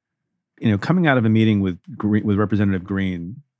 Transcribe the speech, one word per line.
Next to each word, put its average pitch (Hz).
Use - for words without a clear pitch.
you 113
know, 101
coming 170
out 131
of 113
a 113
meeting 110
with 92
Gre-, 107
with 101
Representative 101
Green, 95